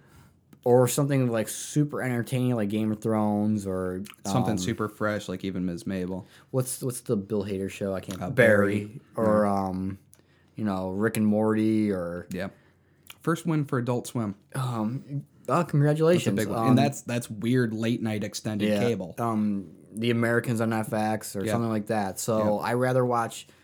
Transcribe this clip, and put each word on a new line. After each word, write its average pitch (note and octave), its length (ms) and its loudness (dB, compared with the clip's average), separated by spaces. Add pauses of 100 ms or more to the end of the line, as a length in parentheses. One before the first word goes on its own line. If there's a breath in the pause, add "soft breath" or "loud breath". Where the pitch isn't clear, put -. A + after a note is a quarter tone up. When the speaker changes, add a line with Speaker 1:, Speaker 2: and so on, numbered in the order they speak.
(680 soft breath)
Speaker 1:
Or B2 220 6
something, C#3 420 2
like, A2+ 200 0
super D3 500 -2
entertaining, B2 540 0
like G#2 160 0
Game A2 200 0
of G#2+ 120 -4
Thrones, G#2+ 640 2
or, F#2 360 -4 (220)
Speaker 2:
Something A2 280 2
Speaker 1:
um, F#2+ 60 0
Speaker 2:
super F#2 300 -2
fresh, G#2 400 -4
like F#2 160 -8
even F#2 220 -4
Ms. E2+ 200 -6
Mabel. F#2 400 -6 (260 loud breath)
Speaker 1:
What's, B2+ 300 -4
what's B2+ 200 -6
the A#2+ 160 0
Bill G2 260 -4
Hader G2 240 -4
show? G2 260 -4
I F#2 60 -4
can't. F#2+ 220 -10
Speaker 2:
Uh, F2+ 80 -6
Speaker 1:
Barry. G#2 560 6
Speaker 2:
Barry. - 140 -14 (160)
Speaker 1:
Or, G#2+ 280 4
Speaker 2:
Yeah. G2+ 80 2 (140)
Speaker 1:
um, F#2+ 320 -4 (580 soft breath)
you A2+ 80 -6
know, F#2+ 280 -2
Rick G#2+ 260 0
and G#2+ 80 2
Morty, G#2+ 640 2
or F2 380 -4
Speaker 2:
Yeah. F#2 180 -4 (720 soft breath)
First E3 240 -2
win D3+ 220 0
for C#3 120 -2
Adult A#2+ 280 -2
Swim. G#2+ 300 -4 (180)
Speaker 1:
Um, B2+ 680 -4 (260)
oh, D#3+ 140 2
congratulations. D3+ 720 2
Speaker 2:
That's G#2+ 100 0
a - 20 -6
big A#2+ 80 -4
one. A2+ 60 0
Speaker 1:
Um, B2+ 80 4
Speaker 2:
And B2+ 80 8
that's, C#3+ 240 0
that's A#2+ 260 -4
weird A2+ 460 0
late A2+ 260 -2
night G#2+ 240 -2
extended G#2+ 460 -2
Speaker 1:
yeah, G#2 100 2
Speaker 2:
cable. G2 380 -2
Speaker 1:
um, G#2+ 480 -2 (260)
The A2+ 200 -2
Americans A#2 500 2
on A2+ 100 0
F A2 220 -2
X G#2+ 420 -2
or F#2+ 80 -4
Speaker 2:
Yeah. G#2+ 80 0
Speaker 1:
something A#2 180 0
like G#2+ 180 -2
that. G2+ 300 -2
So A2 200 0
Speaker 2:
Yeah. G#2 300 0
Speaker 1:
I A#2+ 40 2
rather B2+ 320 2
watch A#2 420 -2 (180 soft breath)